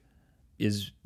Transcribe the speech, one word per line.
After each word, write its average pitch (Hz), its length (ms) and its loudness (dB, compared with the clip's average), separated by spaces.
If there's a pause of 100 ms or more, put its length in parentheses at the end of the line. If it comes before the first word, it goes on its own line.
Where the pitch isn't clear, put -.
(600)
is, 101 320 0 (140)